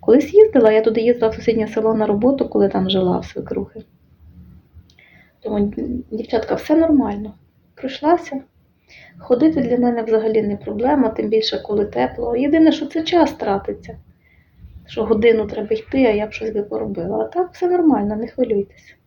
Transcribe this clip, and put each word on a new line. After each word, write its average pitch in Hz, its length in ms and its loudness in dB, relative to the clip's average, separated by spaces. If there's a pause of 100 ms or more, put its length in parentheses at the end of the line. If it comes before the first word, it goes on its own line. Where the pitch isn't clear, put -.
Колись 262 320 2
їздила, 381 380 6
я 220 100 4
туди 226 200 0
їздила 226 300 2
в 220 40 -10
сусіднє 220 320 -2
село 220 260 -2
на 214 120 0
роботу, 233 440 0
коли 202 200 2
там 190 200 -2
жила 185 300 0
в 180 60 -10
свекрухи. - 540 -10 (1600)
Тому, 208 340 -2 (380)
дівчатка, - 440 -4
все - 200 -2
нормально. 220 580 0 (420)
Пройшлася. 285 680 -2 (760)
Ходити 285 440 2
для 240 160 0
мене 240 260 0
взагалі 220 380 0
не 202 160 -4
проблема, 233 520 0
тим - 200 -4
більше, 220 300 0
коли - 260 -2
тепло. 240 500 -4
Єдине, 294 360 4
що - 140 -4
це 320 180 -6
час 320 300 2
тратиться. 202 640 -6 (880)
Що 220 200 -6
годину 220 400 4
треба 214 300 -4
йти, 262 300 0
а 220 60 4
я 208 160 0
б 214 60 -14
щось 220 180 -8
би 208 120 -4
поробила. 214 600 -6
А - 40 -6
так 359 260 -4
все 359 140 -4
нормально, 269 480 2
не 220 120 -6
хвилюйтесь. 220 680 -4 (120)